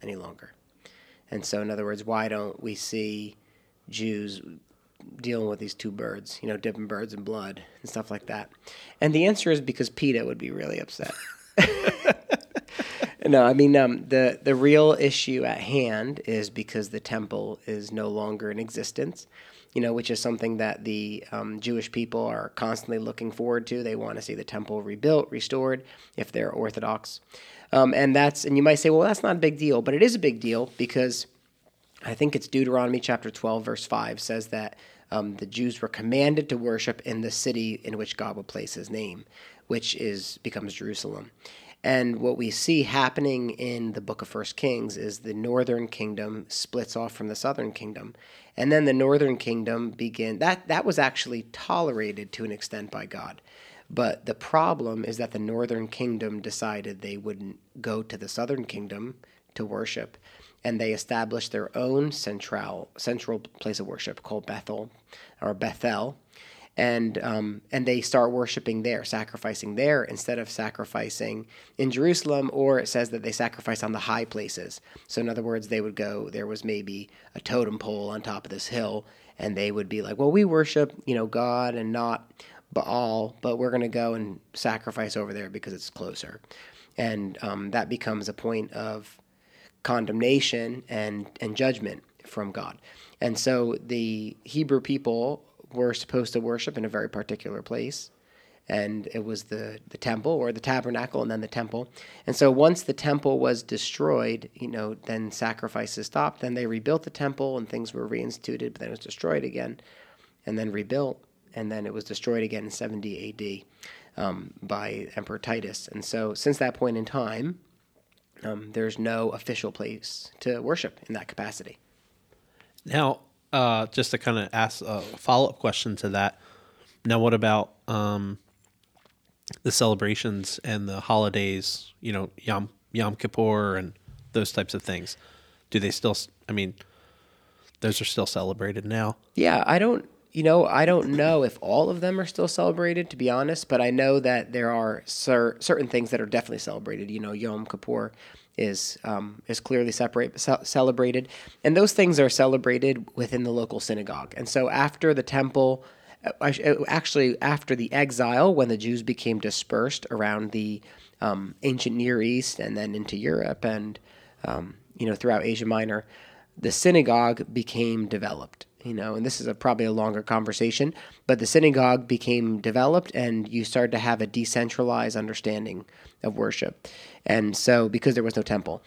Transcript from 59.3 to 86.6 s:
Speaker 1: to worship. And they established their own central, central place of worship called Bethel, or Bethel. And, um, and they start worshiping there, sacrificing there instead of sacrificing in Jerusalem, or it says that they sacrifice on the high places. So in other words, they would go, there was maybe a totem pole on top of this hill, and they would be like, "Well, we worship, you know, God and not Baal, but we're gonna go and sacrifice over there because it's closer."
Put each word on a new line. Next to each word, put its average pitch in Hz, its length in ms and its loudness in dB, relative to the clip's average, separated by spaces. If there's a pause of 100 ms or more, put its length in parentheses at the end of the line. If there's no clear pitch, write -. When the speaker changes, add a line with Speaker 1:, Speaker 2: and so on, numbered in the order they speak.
Speaker 1:
to 113 80 -6
worship. 107 520 -6 (460)
And 113 180 -2
they 113 120 0
established 113 580 -4
their 104 260 -6
own 135 360 2
central, 104 840 -6
central 117 440 -2
place - 400 -6
of 98 80 -8
worship - 340 -10
called 107 240 -8
Bethel, 107 420 -8 (520)
or 104 120 -2
Bethel. 113 640 -2 (580)
And, 113 480 2
um, 107 380 -4 (100)
and 131 140 -2
they 123 160 2
start 123 320 6
worshiping 120 500 -2
there, 110 220 -2
sacrificing 110 720 -6
there 135 300 4
instead 120 340 -6
of 113 100 -6
sacrificing 110 1000 -6 (300)
in 135 140 2
Jerusalem, 143 600 2
or 135 280 4
it - 100 -2
says 120 220 0
that 113 120 -6
they 110 80 -4
sacrifice 117 520 -4
on 107 100 -2
the 110 60 -4
high 113 260 -2
places. 95 560 -10 (260)
So - 140 -4
in 117 80 0
other 113 140 -4
words, 110 260 -4
they 110 140 0
would 107 120 -6
go, 104 360 -6
there 104 160 -8
was 107 180 -8
maybe 101 460 -6 (240)
a - 60 -12
totem 110 380 -2
pole 104 300 -6
on 107 140 -8
top 101 240 -8
of - 40 -16
this 95 180 -8
hill, 107 360 -4 (340)
and 101 160 -4
they 104 160 0
would 101 200 -4
be 107 100 -4
like, 104 180 -8
"Well, 143 140 4
we 202 140 8
worship, 151 480 4 (100)
you 127 100 0
know, 110 120 0
God 120 480 0
and 113 180 -4
not 117 380 -2 (420)
Baal, 113 720 0
but 120 160 0
we're 123 120 2
gonna 120 160 2
go 117 280 0
and 104 260 -6 (140)
sacrifice 110 600 -4
over 104 200 -4
there 101 160 -10
because 101 240 -10
it's - 160 -12
closer." - 500 -12 (560)